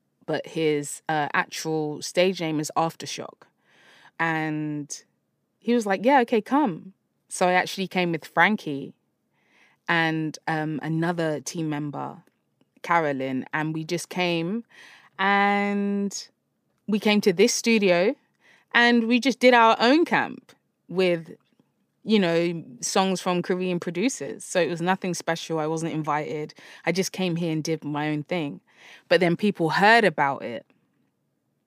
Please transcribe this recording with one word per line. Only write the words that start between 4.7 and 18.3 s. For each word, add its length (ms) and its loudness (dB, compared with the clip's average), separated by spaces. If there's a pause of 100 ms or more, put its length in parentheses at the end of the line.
he 160 -2
was 140 0
like, 180 -2
"Yeah, 160 6
okay, 180 0
come." 540 -2 (360)
So 180 0
I 60 4
actually 340 -2
came 240 -2
with 140 -6
Frankie 680 0 (960)
and, 500 0 (100)
um, 360 -4
another 560 -2
team 280 -8
member, 560 -8 (600)
Carolyn, 680 -2
and 220 -2
we 100 -6
just 260 -6
came, 540 -2 (540)
and 1120 0 (600)
we 120 0
came 220 4
to 120 4
this 220 4
studio, 600 2 (560)